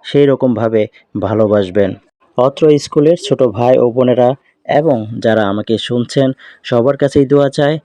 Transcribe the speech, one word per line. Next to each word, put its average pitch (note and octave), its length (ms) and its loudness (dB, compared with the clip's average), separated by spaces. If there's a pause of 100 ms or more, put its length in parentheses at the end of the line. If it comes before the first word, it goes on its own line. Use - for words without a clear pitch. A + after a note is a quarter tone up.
সেই C#3+ 220 2
রকমভাবে A#2 560 0 (440)
ভালোবাসবেন। G2+ 640 0 (460)
অত্র C3 240 0 (160)
স্কুলের D#3 480 0
ছোট C3+ 140 -2 (160)
ভাই B2 220 2
ও A#2+ 120 2
বোনেরা B2 400 2 (360)
এবং C#3+ 320 0 (260)
যারা A2 240 2
আমাকে G#2 300 -4
শুনছেন, A#2+ 500 -2 (360)
সবার B2+ 320 0
কাছেই C#3+ 300 0
দোয়া C#3+ 220 2
চাই D3 260 0 (100)